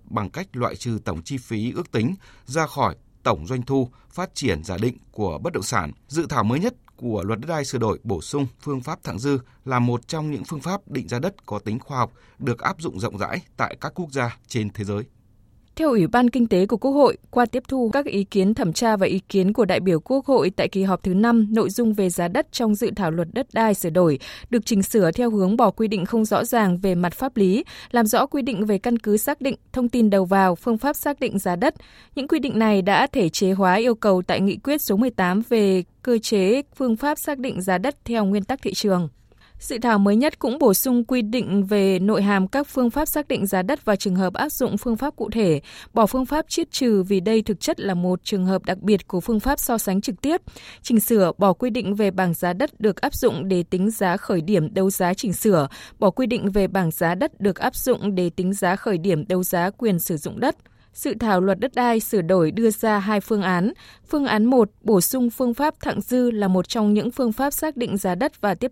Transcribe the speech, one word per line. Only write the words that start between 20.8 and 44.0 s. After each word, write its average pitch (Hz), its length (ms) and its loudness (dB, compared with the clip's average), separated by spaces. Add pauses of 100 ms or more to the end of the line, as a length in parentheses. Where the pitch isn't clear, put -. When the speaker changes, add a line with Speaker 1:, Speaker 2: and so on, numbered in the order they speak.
Speaker 2:
họp 190 200 0
thứ 185 120 0
năm, 226 360 4
nội 220 200 2
dung 220 240 0
về 190 160 0
giá 175 180 -2
đất 254 240 -4
trong 220 220 0
dự 208 220 -2
thảo 180 140 -2
luật 165 220 -2
đất 269 200 -4
đai 220 220 2
sửa 175 160 -2
đổi 160 280 4 (320)
được 226 160 0
chỉnh 196 160 2
sửa 190 280 2
theo 240 200 0
hướng 202 260 2
bỏ 233 140 6
quy 226 180 -2
định 202 180 -2
không 220 180 0
rõ 208 200 2
ràng 208 340 2
về 190 160 0
mặt 175 200 0
pháp 262 220 -4
lý, 202 280 4 (260)
làm 233 160 2
rõ 233 200 2
quy 285 160 -4
định 220 240 -2
về 208 120 2
căn 233 200 0
cứ 208 180 2
xác 294 240 -2
định, 262 160 -2 (160)
thông 247 160 0
tin 226 220 2
đầu 196 140 4
vào, 185 300 4
phương 226 240 -2
pháp 285 180 -2
xác 285 240 -4
định - 180 -2
giá 180 180 -2
đất. 254 180 0 (400)
Những 277 140 -6
quy 320 100 2
định 247 200 -2
này 214 240 4
đã 202 240 4
thể - 220 0
chế 190 240 0
hóa 185 220 4
yêu 233 200 2
cầu 190 320 2
tại 147 140 0
Nghị 196 160 2
quyết 294 260 -2
số 196 140 0
mười 247 140 2
tám 190 380 0
về 196 340 2 (200)
cơ 240 160 2
chế, 214 440 2 (140)
phương 240 200 0
pháp 294 220 -4
xác 285 200 -6
định 240 240 -6
giá 185 160 0
đất 254 260 -2
theo 233 200 -2
nguyên 196 200 0
tắc 269 180 -6
thị 214 120 -4
trường. 180 340 0 (520)
Dự 254 180 -8
thảo 233 200 2
mới 202 180 4
nhất 285 220 2
cũng 262 200 -2
bổ 240 160 6
sung 240 300 0
quy 247 180 0
định 208 440 0
về 196 320 2
nội 196 240 2
hàm 196 260 2
các 285 200 -2
phương 247 220 0
pháp 302 160 -2
xác 302 220 -4
định 214 180 -2
giá 185 160 0
đất 269 220 -4
và 208 120 2
trường 185 200 -2